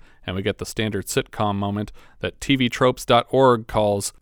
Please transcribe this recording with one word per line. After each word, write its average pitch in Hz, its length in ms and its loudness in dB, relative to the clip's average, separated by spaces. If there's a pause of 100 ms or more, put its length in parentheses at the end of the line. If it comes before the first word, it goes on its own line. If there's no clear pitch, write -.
(260)
and 92 100 -6
we 98 80 -4
get 104 160 -2
the 107 60 -10
standard 101 420 -4
sitcom 107 480 -2
moment 101 360 -4 (280)
that - 200 -6
T - 160 0
V 127 140 0
tropes 127 340 0
dot 120 280 2
org 123 360 4
calls 104 540 0